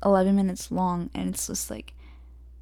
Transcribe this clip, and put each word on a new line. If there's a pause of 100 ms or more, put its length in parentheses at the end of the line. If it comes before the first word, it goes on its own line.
eleven
minutes
long,
and
it's
just,
like, (680)